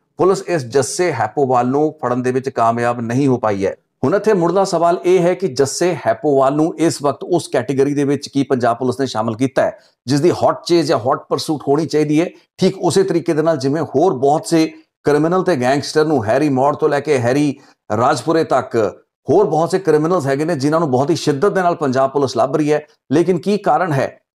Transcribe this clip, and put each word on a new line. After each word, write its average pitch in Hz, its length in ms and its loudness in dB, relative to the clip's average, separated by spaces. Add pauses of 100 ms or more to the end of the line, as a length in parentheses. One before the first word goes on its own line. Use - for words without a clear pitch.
(160)
ਪੁਲਿਸ 190 320 2
ਇਸ 165 160 -2
ਜੱਸੇ 139 480 -2
ਹੈਪੋਵਾਲ 123 560 0
ਨੂੰ 147 340 0
ਫੜਨ 123 200 -2
ਦੇ 123 100 -2
ਵਿੱਚ 131 160 -2
ਕਾਮਯਾਬ 120 520 0
ਨਹੀਂ 120 260 0
ਹੋ 127 120 2
ਪਾਈ 101 280 -2
ਹੈ। 87 100 -2 (280)
ਹੁਣ 147 100 2
ਇੱਥੇ 214 180 2
ਮੁੱਢਲਾ 180 320 2
ਸਵਾਲ 170 400 0
ਇਹ 180 160 4
ਹੈ 175 140 2
ਕਿ 180 140 -4
ਜੱਸੇ 139 480 0 (100)
ਹੈਪੋਵਾਲ 135 500 2
ਨੂੰ 160 220 0
ਇਸ 160 240 0
ਵਕਤ 143 220 -2
ਉਸ 170 280 -2
ਕੈਟਾਗਰੀ 139 420 0
ਦੇ 143 100 0
ਵਿੱਚ 139 240 -2
ਕੀ 139 140 -2
ਪੰਜਾਬ 120 340 0
ਪੁਲਿਸ 123 240 -2
ਨੇ 131 60 -2
ਸ਼ਾਮਲ 113 300 -4
ਕੀਤਾ 131 260 -2
ਹੈ, 92 160 -2 (280)
ਜਿਸ 143 140 0
ਦੀ 170 100 4
ਹੌਟ - 340 0
ਚੇਜ਼ 165 240 0
ਜਾਂ 147 100 2
ਹੌਟ 135 300 -4
ਪਰਸੂਟ 147 400 -4
ਹੋਣੀ 147 180 2
ਚਾਹੀਦੀ 151 340 0
ਹੈ, 151 60 0 (320)
ਠੀਕ 190 200 0
ਉਸੇ 185 240 2
ਤਰੀਕੇ 170 300 0
ਦੇ 151 100 0
ਨਾਲ 160 140 2
ਜਿਵੇਂ 139 260 -2
ਹੋਰ 156 320 0
ਬਹੁਤ 139 320 0
ਸੇ 160 260 2 (320)
ਕ੍ਰਿਮੀਨਲ 160 380 2
ਤੇ 170 140 0
ਗੈਂਗਸਟਰ 135 480 0
ਨੂੰ, 147 200 0
ਹੈਰੀ 135 240 2
ਮੌੜ 139 280 2
ਤੋਂ 156 120 0
ਲੈ 143 120 0
ਕੇ 143 180 0
ਹੈਰੀ 131 400 0 (380)
ਰਾਜਪੁਰੇ 147 480 0
ਤੱਕ 117 560 -2 (300)
ਹੋਰ 196 140 4
ਬਹੁਤ 156 260 -2
ਸੇ 185 80 0
ਕ੍ਰਿਮੀਨਲਸ 160 480 0
ਹੈਗੇ 139 180 -2
ਨੇ, 165 100 -2
ਜਿਨ੍ਹਾਂ 151 260 0
ਨੂੰ 160 100 -2
ਬਹੁਤ 135 200 0
ਹੀ 160 60 0
ਸ਼ਿੱਦਤ 147 360 0
ਦੇ 185 100 -2
ਨਾਲ 170 120 2
ਪੰਜਾਬ 135 360 0
ਪੁਲਿਸ 135 260 -2
ਲੱਭ 135 200 0
ਰਹੀ 151 160 0
ਹੈ। 147 140 -2 (260)
ਲੇਕਿਨ 170 260 2
ਕੀ 202 200 -2
ਕਾਰਨ 170 340 0
ਹੈ? 127 280 -4 (160)